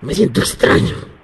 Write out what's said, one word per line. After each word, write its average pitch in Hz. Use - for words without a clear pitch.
Me 139
siento -
extraño. -